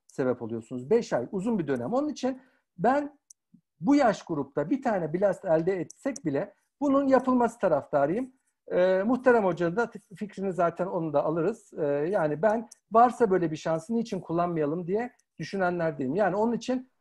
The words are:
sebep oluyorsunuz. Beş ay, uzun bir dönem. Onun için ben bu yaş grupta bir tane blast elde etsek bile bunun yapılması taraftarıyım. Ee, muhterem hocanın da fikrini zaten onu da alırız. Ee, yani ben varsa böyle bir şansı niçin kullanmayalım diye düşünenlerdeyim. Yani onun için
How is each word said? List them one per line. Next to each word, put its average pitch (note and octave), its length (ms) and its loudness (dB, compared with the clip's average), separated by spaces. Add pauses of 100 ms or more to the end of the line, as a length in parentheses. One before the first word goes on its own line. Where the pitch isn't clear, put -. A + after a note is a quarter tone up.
sebep B2+ 340 -2
oluyorsunuz. A#2 480 -8
Beş A3 240 0
ay, B2+ 180 -2
uzun G#3 280 -2
bir D#3 80 -4
dönem. B2+ 260 -2
Onun D4 160 -2
için C4 320 -6 (360)
ben C4+ 420 0 (600)
bu A3 160 4
yaş B3 280 2
grupta D3 460 -4
bir C4+ 120 -2
tane F3 320 -2
blast F#3+ 320 0
elde E3+ 340 0
etsek - 460 -8
bile D3+ 280 -4 (260)
bunun C#4 280 2
yapılması B3+ 520 2
taraftarıyım. D#3+ 720 0 (380)
Ee, F#3 340 2
muhterem B3 380 4
hocanın E3+ 320 0
da A3+ 160 -2 (240)
fikrini G3 380 -6
zaten F3 320 0
onu E3+ 280 -4
da C#3+ 100 2
alırız. E3+ 540 -2
Ee, E3+ 80 -2
yani D3+ 560 0
ben A3 280 2 (220)
varsa A#3 400 4
böyle E3+ 200 2
bir D#3 40 -4
şansı D#3+ 400 -4
niçin A3 240 -4
kullanmayalım E3+ 680 -2
diye A3 260 -4 (260)
düşünenlerdeyim. E3 760 -2
Yani F#3+ 200 2
onun A3+ 180 0
için B3+ 480 -4